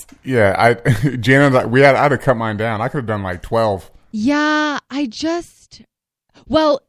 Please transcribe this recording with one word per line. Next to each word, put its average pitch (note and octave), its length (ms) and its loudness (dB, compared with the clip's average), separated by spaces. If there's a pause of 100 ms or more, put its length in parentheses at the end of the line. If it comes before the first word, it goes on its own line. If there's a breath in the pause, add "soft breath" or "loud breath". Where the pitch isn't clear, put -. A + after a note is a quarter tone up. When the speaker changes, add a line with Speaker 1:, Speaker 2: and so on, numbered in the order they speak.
(240)
Speaker 1:
Yeah, G#2+ 340 2
I, A#2 340 2
<laughs> B2+ 260 0
Jana, C3 500 2
we A#2+ 140 2
had, C#3 140 6
I A#2 80 2
had D3 60 2
to - 80 0
cut B2+ 200 0
mine A2 200 -6
down. G#2+ 240 -4
I A#2+ 60 -4
could C#3 120 -8
have A#2+ 80 -8
done, G#2 160 -4
like, F2+ 180 -8
twelve. A2 500 -2 (200)
Speaker 2:
Yeah, D4 680 -2 (100)
I C#4+ 180 -6
just, - 760 -10 (680 soft breath)
well, D4+ 420 0